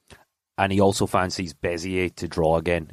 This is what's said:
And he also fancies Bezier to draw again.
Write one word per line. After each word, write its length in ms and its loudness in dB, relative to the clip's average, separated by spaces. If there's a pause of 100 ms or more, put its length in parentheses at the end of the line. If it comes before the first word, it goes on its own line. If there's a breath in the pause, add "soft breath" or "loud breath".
(560 loud breath)
And 160 2
he 80 4
also 260 4
fancies 480 -2
Bezier 640 -4
to 120 -8
draw 300 2
again. 340 -2